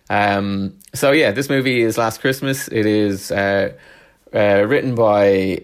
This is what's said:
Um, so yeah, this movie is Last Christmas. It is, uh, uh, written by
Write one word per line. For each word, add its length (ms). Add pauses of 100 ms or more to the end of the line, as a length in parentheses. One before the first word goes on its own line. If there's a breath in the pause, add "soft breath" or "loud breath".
Um, 680 (160)
so 180
yeah, 200
this 180
movie 320
is 160
Last 220
Christmas. 480
It 180
is, 460
uh, 420 (600 loud breath)
uh, 340
written 280
by 680